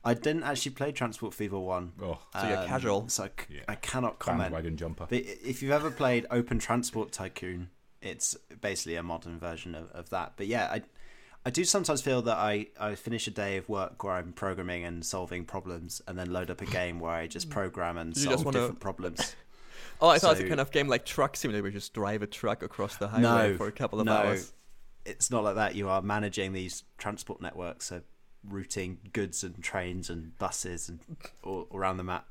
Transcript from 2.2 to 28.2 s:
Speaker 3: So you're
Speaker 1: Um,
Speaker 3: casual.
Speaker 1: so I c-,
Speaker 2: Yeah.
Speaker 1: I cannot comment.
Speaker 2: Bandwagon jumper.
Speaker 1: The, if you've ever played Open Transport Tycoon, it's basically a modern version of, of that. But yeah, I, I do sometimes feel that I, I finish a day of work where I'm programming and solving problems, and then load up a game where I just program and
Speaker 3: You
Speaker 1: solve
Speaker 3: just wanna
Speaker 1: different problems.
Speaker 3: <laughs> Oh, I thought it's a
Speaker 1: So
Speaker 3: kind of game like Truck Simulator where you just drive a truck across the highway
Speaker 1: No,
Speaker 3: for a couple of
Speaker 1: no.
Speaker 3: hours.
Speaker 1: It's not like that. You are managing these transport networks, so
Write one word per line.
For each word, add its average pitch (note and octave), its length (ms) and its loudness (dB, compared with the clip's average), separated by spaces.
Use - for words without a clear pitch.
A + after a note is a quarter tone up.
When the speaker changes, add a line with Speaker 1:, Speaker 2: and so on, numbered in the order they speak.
Speaker 3:
So F#2+ 80 2
you're F#2+ 100 2
Speaker 1:
Um, F2+ 100 -2
Speaker 3:
casual. A2+ 400 2
Speaker 1:
so - 160 0
I - 40 -4
c-, - 280 -10
Speaker 2:
Yeah. C#2 120 -10
Speaker 1:
I G2+ 60 -4
cannot - 460 -2
comment. F#2 320 2
Speaker 2:
Bandwagon D#2+ 240 -2
jumper. E2 340 -4
Speaker 1:
The, A#2+ 80 2
if B2 440 -4
you've C3+ 100 2
ever D3 180 4
played B2+ 400 4
Open A#2+ 300 2
Transport A#2 520 0
Tycoon, F2+ 580 -6
it's - 360 -2
basically F2+ 360 -2
a E2+ 60 -2
modern E2+ 380 -6
version E2 340 -6
of, E2 160 -10
of F2 200 -12
that. F2+ 260 -4
But G2+ 100 -4
yeah, G#2+ 240 2
I, A2 120 -2
I B2+ 60 0
do D#3+ 140 2
sometimes E3 380 4
feel B2+ 200 2
that A2+ 160 2
I, G#2 300 2
I G#2 160 -2
finish A2+ 320 -4
a G#2+ 60 -4
day G2 240 -2
of F#2 120 -4
work G2 360 -2
where F#2+ 100 0
I'm F2+ 180 -4
programming F2+ 520 -2
and E2+ 200 -4
solving F2+ 400 -4
problems, F#2 600 -8
and F2+ 100 -8
then F2+ 160 -4
load F2+ 200 -2
up - 80 -6
a G2 60 -6
game F2 340 0
where E2 120 -2
I E2 140 -2
just F2 240 -6
program F2 480 -2
and E2 180 -4
Speaker 3:
You C#3 60 2
Speaker 1:
solve C3+ 140 4
Speaker 3:
just D#3 80 2
wanna C3+ 160 2
Speaker 1:
different A#2+ 200 0
problems. F#2 600 -4
Speaker 3:
<laughs> - 40 -20
Oh, E3 80 12
I D3 100 12
thought E3+ 140 10
it's F#2+ 80 6
a - 40 2
Speaker 1:
So F#3 40 0
Speaker 3:
kind D3 120 2
of C#3 120 0
game C#3+ 160 4
like A#2+ 160 4
Truck - 320 2
Simulator G#2 260 0
where G2 80 -2
you G2+ 80 -6
just - 160 -8
drive G#2 280 0
a G#2 40 -2
truck - 380 -2
across G2+ 320 -4
the G2+ 100 0
highway A2 160 4
Speaker 1:
No, F#2 40 0
Speaker 3:
for G2+ 120 -2
a G#2+ 40 -4
couple A2 280 -2
of A2 60 4
Speaker 1:
no. A2 60 6
Speaker 3:
hours. G2+ 400 4
Speaker 1:
It's - 260 -2
not A2+ 140 2
like G2+ 100 4
that. G2+ 220 2
You G2 120 -2
are F#2+ 140 4
managing G2+ 500 0
these F#2 300 -6
transport - 420 -6
networks, F2 460 -6
so F2+ 160 -8